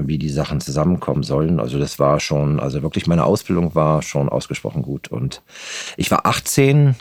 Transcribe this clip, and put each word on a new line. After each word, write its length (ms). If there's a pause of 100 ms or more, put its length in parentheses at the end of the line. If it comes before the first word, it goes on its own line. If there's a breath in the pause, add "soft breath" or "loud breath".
wie 120
die 120
Sachen 320
zusammenkommen 600
sollen. 360
Also 200
das 200
war 220
schon, 400
also 200
wirklich 260
meine 180
Ausbildung 500
war 260
schon 280
ausgesprochen 540
gut. 260
Und 320 (560 loud breath)
ich 140
war 140
achtzehn, 760